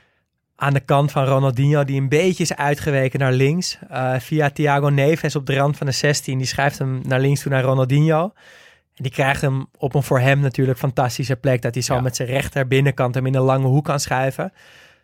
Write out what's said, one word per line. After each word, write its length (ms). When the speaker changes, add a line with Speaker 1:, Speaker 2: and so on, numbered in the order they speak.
Speaker 1:
Aan 140
de 60
kant 320
van 140
Ronaldinho, 580
die 180
een 80
beetje 340
is 120
uitgeweken 640
naar 120
links. 460
Eh, 300
via 300
Thiago 400
Neves 460
op 100
de 100
rand 220
van 80
de 60
zestien. 460
Die 100
schrijft 320
hem 240
naar 160
links 220
toe 100
naar 120
Ronaldinho. 600
En 80
die 80
krijgt 300
hem 240
op 180
een 80
voor 160
hem 200
natuurlijk 380
fantastische 580
plek. 260
Dat 120
hij 100
zo 120
Speaker 2:
Ja. 60
Speaker 1:
met 140
zijn 120
rechter 400
binnenkant 480
hem 100
in 100
een 60
lange 260
hoek 180
kan 140
schuiven. 540